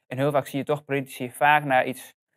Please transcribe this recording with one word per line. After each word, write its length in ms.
En 100
heel 140
vaak 160
zie 120
je 60
toch 180
politici 480
vaak 320
naar 240
iets 260